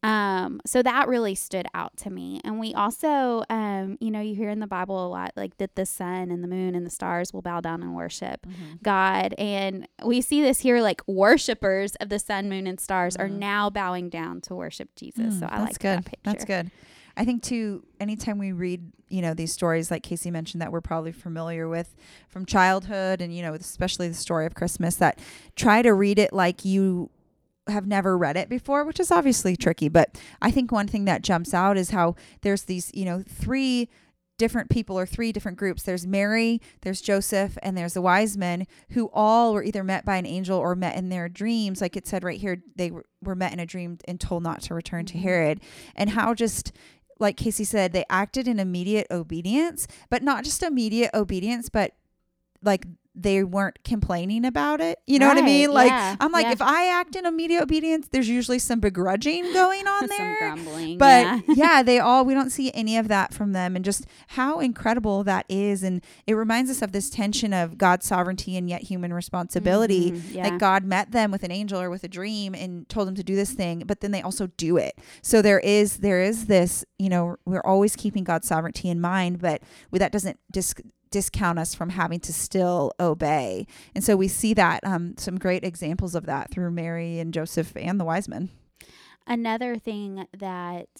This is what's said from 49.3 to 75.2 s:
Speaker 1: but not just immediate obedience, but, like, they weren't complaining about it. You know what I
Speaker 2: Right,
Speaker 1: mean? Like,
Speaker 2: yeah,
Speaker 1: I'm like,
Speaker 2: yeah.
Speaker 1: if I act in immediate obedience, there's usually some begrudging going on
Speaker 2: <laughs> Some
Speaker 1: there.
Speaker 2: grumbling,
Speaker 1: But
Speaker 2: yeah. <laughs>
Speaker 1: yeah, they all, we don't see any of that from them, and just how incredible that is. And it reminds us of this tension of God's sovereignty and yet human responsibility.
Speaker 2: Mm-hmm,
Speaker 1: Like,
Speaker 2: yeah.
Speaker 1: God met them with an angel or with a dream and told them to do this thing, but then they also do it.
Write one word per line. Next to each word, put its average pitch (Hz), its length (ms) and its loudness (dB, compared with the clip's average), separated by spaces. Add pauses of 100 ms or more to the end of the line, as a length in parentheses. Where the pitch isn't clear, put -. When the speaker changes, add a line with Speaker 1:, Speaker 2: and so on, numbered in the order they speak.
Speaker 1:
but 247 140 0
not 262 180 2
just - 180 -4
immediate 233 540 0
obedience, 208 540 -2
but, 202 240 0 (720)
like, 196 220 2 (280)
they 196 300 2
weren't 190 400 -2
complaining 202 600 -2
about 294 340 0
it. 330 260 -2
You 277 120 6
know 277 100 10
what 285 80 10
I 277 40 8
Speaker 2:
Right, 294 60 8
Speaker 1:
mean? 285 240 6
Like, 262 200 10
Speaker 2:
yeah, 202 280 0
Speaker 1:
I'm 311 140 2
like, 330 140 4
Speaker 2:
yeah. 233 60 4
Speaker 1:
if 262 100 0
I 311 240 4 (120)
act 349 160 -4
in 370 120 -4
immediate 330 360 2
obedience, 311 480 0
there's 262 180 2
usually 247 300 0
some 233 220 0
begrudging 208 720 0
going 381 340 4
on 403 140 0
Speaker 2:
<laughs> 330 80 -2
Some 403 80 -4
Speaker 1:
there. 415 220 -2
Speaker 2:
grumbling, 330 580 -6
Speaker 1:
But 262 300 10
Speaker 2:
yeah. 247 220 0
<laughs> - 0 -
Speaker 1:
yeah, 302 340 6
they 247 160 6
all, 247 260 6
we 262 80 2
don't 269 160 2
see 262 240 -4
any 220 240 -2
of 220 120 0
that 196 260 2
from 202 180 -2
them, 185 240 -2
and 185 80 -4
just 196 220 -2 (220)
how 285 320 0
incredible 220 640 0
that 190 260 0
is. 196 320 0
And 185 200 -2 (240)
it 214 100 2
reminds 226 340 0
us 262 100 -4
of 202 120 -4
this 196 180 -4
tension 208 420 -2
of 170 240 -2
God's 180 300 4
sovereignty 185 500 -2
and 180 140 -4
yet 175 140 -6
human 175 280 -6
responsibility. 180 1000 2
Speaker 2:
Mm-hmm, 170 260 -10
Speaker 1:
Like, 180 140 0
Speaker 2:
yeah. 175 60 -2
Speaker 1:
God 190 260 4
met 190 260 0
them 214 200 2
with 196 120 -4
an 175 100 -6
angel 196 300 -4
or 180 80 -4
with 185 140 -8
a 175 40 -10
dream 196 460 -6
and 175 340 -10
told 208 200 0
them 190 80 -6
to 202 60 -6
do 185 140 0
this 202 160 0
thing, 170 340 -4
but 202 140 -2
then 202 120 -4
they 190 100 -4
also 190 240 -6 (100)
do 165 220 2
it. - 200 -2 (220)